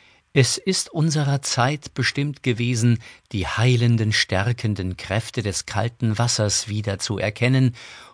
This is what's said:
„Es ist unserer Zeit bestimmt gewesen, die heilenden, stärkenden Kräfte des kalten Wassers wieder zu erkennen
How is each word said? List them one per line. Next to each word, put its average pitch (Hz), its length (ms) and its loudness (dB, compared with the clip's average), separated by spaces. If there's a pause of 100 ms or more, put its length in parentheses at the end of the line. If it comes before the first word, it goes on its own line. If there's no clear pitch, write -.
(320)
„Es - 260 4
ist - 320 -2
unserer 147 520 0
Zeit 135 540 -2
bestimmt 143 480 -2
gewesen, 120 560 2 (340)
die 95 120 -2
heilenden, 117 680 2
stärkenden 98 800 -2
Kräfte - 480 -4
des 98 220 -4
kalten 110 520 -2
Wassers 113 520 0
wieder 101 280 -4
zu 98 200 -4
erkennen 123 580 2 (380)